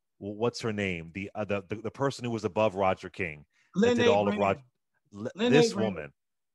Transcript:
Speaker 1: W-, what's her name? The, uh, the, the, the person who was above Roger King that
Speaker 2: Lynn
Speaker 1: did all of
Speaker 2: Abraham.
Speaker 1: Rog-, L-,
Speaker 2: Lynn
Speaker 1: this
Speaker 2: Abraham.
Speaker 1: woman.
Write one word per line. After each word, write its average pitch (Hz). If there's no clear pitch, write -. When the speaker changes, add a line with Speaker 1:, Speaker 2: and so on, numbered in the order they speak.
Speaker 1:
W-, 101
what's 117
her 113
name? 90
The, 98
uh, 107
the, 101
the, 107
the 110
person 131
who 120
was 110
above 107
Roger 95
King 76
that 175
Speaker 2:
Lynn 240
Speaker 1:
did 240
all 101
of 101
Speaker 2:
Abraham. 98
Speaker 1:
Rog-, 101
L-, 123
Speaker 2:
Lynn 233
Speaker 1:
this 226
Speaker 2:
Abraham. 185
Speaker 1:
woman. 76